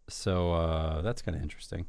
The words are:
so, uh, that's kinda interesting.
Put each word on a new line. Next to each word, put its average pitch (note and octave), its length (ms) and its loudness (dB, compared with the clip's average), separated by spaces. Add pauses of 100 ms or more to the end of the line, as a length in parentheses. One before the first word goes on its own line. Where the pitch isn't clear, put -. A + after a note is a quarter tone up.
so, F2+ 460 2
uh, D#2+ 480 2
that's A#2+ 200 -2
kinda D#2+ 180 -2
interesting. E2+ 480 -6